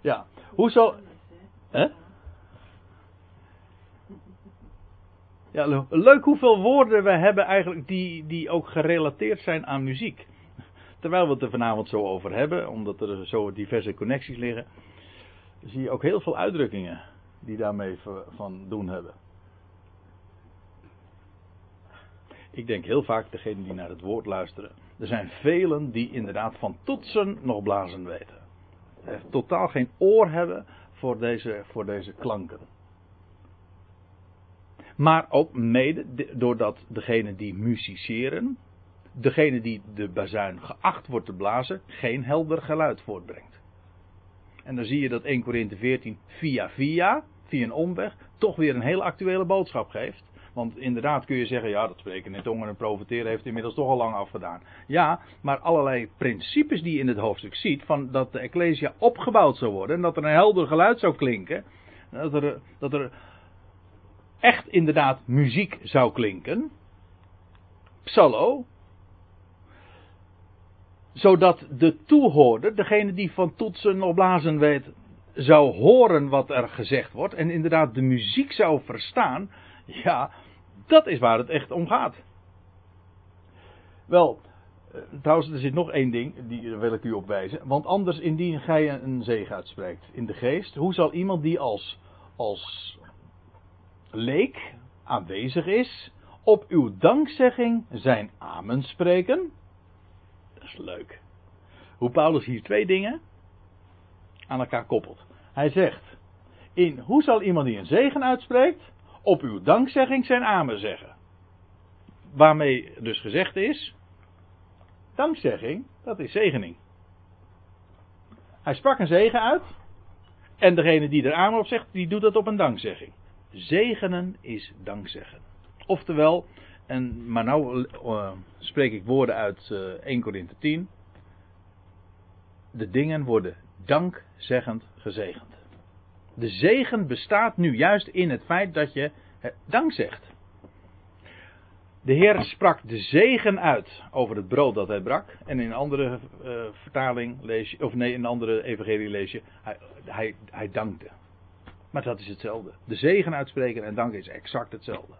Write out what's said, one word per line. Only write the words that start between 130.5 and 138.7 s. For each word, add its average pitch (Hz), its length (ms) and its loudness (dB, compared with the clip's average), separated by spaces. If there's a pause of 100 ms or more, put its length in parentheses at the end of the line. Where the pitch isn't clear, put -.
tien. 160 280 -2 (1800)
De 110 180 -10
dingen 147 340 -2
worden 107 320 0 (300)
dankzeggend 127 1000 -4 (140)
gezegend. 98 640 -12 (760)
De 117 140 -6
zegen 196 600 2
bestaat 202 500 0
nu 175 180 2
juist 196 320 2
in 180 220 -2
het 127 140 -4
feit 180 300 -2